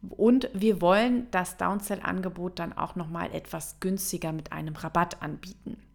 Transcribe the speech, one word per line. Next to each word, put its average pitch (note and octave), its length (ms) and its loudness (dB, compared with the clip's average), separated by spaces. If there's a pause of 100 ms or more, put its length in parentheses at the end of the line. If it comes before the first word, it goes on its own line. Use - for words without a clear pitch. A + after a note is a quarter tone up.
(100)
und B3 420 6
wir G3 300 4
wollen A3 480 6
das F3+ 260 -2
Downsell-Angebot F#3 1000 -2
dann E3+ 160 -6
auch - 220 -6
nochmal E3+ 380 -6
etwas - 460 -8
günstiger F#3 520 -2
mit D#3 200 -6
einem D#3 240 -6
Rabatt E3+ 460 0
anbieten. D#3 600 -10 (120)